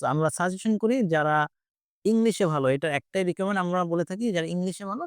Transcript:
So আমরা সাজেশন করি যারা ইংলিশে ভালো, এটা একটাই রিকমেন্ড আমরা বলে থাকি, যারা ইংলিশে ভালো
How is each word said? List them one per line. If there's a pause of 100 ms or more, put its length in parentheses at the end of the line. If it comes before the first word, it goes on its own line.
So
আমরা
সাজেশন
করি
যারা (560)
ইংলিশে
ভালো,
এটা
একটাই
রিকমেন্ড
আমরা
বলে
থাকি,
যারা
ইংলিশে
ভালো